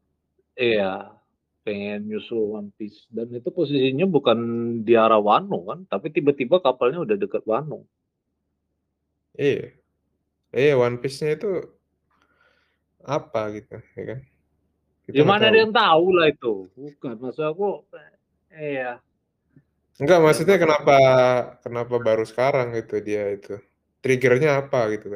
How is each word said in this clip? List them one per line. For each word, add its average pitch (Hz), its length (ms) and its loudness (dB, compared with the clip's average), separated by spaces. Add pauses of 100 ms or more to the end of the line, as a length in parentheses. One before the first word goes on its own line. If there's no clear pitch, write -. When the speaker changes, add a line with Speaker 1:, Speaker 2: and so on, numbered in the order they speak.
(600)
Speaker 1:
Iya, 98 560 -2 (480)
pengen 104 400 -8
nyusul 107 480 -6
One 104 240 -12
Piece. 107 320 -16
Dan 117 240 -10
itu 120 160 -10
posisinya 139 560 -2
bukan 139 340 0 (460)
di 113 80 2
arah 110 260 6
Wano 123 460 2
kan, 120 140 -10 (100)
tapi 160 240 -6
tiba-tiba 143 480 0
kapalnya 131 400 -2
udah 107 160 -2
deket 98 320 -6
Wano. 127 400 -6 (1500)
Speaker 2:
Iya. - 380 -4 (800)
Iya, 139 260 2
One 120 220 0
Piece-nya 151 400 -4
itu 220 80 -6 (1500)
apa 139 400 -6 (160)
gitu, 107 240 -16 (160)
ya 101 80 -12 (100)
kan? 131 40 -12 (880)
Kita 110 80 -14
Speaker 1:
Ya, 143 80 4
Speaker 2:
nggak 185 80 4
Speaker 1:
mana 214 100 2
Speaker 2:
tahu. 220 80 4
Speaker 1:
ada 220 140 6
yang 214 100 -4
tahu 175 300 4 (100)
lah 170 140 4
itu. 127 240 -2 (240)
Bukan, 143 400 -14
maksud 127 320 -8
aku, 185 200 -4 (840)
iya. 135 480 -8 (1000)
Speaker 2:
Enggak, 170 200 4
Speaker 1:
Ya, 160 40 6
Speaker 2:
maksudnya 156 360 4
Speaker 1:
maksud 170 80 4
Speaker 2:
kenapa, 151 280 4 (680)
kenapa 120 320 -6
baru 110 320 0
sekarang 123 480 -2
gitu 107 240 -6
dia 104 360 -4
itu? 101 200 -14 (480)
Triggernya 139 560 2
apa 127 320 -2
gitu 107 240 -8